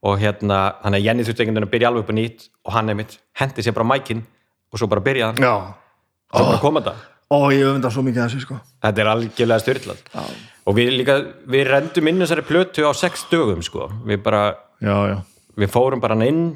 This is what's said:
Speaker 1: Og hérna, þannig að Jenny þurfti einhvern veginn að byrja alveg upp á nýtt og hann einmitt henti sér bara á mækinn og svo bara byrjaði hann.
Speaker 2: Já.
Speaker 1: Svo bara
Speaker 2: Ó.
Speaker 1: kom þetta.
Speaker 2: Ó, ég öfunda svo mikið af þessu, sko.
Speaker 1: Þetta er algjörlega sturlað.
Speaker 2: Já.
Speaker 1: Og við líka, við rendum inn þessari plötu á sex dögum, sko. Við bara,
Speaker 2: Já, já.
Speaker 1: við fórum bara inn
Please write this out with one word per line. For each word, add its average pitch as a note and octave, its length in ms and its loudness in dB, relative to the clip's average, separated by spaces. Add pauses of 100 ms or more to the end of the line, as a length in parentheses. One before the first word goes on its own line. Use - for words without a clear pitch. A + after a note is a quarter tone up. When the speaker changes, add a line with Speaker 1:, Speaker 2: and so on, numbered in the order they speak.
Speaker 1:
Og G2+ 160 0
hérna, G2+ 380 0 (240)
þannig G2+ 160 0
að G2+ 80 0
Jenny A#2 180 0
þurfti A#2 160 -2
einhvern A2 140 0
veginn G#2+ 100 -2
að F#2+ 80 -6
byrja A#2+ 160 4
alveg A#2 140 -2
upp G#2 80 -8
á A2 80 0
nýtt A2+ 280 -8 (140)
og - 140 -10
hann G#2+ 160 0
einmitt G#2+ 240 -8 (240)
henti C3+ 240 -2
sér A#2 100 0
bara A2+ 120 0
á B2 60 2
mækinn A#2 280 -4 (520)
og A#2 60 -10
svo A2 100 0
bara G2+ 140 2
byrjaði A#2+ 300 0
hann. A#2 100 0
Speaker 2:
Já. B2 120 4 (800)
Speaker 1:
Svo - 140 2
bara A#2 120 2
Speaker 2:
Ó. - 40 -2
Speaker 1:
kom D3+ 160 2
þetta. G#2+ 160 -4 (320)
Speaker 2:
Ó, C#3+ 120 2 (120)
ég C#3 160 4
öfunda C3+ 240 0
svo C3 160 -2
mikið B2 160 0
af A#2 80 -2
þessu, B2+ 140 -8
sko. C3+ 120 -14 (280)
Speaker 1:
Þetta G#2+ 180 2
er G#2 80 2
algjörlega A2+ 540 0
sturlað. A2+ 380 -4 (120)
Speaker 2:
Já. - 80 -8 (440)
Speaker 1:
Og G2+ 100 2
við A#2+ 180 4
líka, C3 220 2 (340)
við C3+ 220 4
rendum D#3 400 2
inn F#3 100 2
þessari D#3 240 0
plötu E3 400 0
á D3 80 2
sex F3 320 -4
dögum, G#2+ 400 0
sko. - 220 -8 (180)
Við G#2 160 0
bara, G#2 220 2 (340)
Speaker 2:
Já, G2+ 160 0 (160)
já. G2 60 -2 (400)
Speaker 1:
við G2+ 180 0
fórum B2+ 260 2
bara A2+ 220 0
inn D#3 220 2 (100)